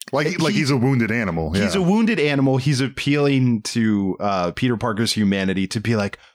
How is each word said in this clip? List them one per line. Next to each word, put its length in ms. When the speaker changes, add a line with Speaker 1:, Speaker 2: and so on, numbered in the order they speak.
Speaker 1:
Like, 160
Speaker 2:
He 100
Speaker 1:
like 160
he's 180
a 60
wounded 340
animal. 400
Speaker 2:
He's 240
Speaker 1:
Yeah. 60
Speaker 2:
a 20
wounded 360
animal. 380
He's 240
appealing 840
to, 560
uh, 320
Peter 260
Parker's 360
humanity 540
to 140
be 140
like, 220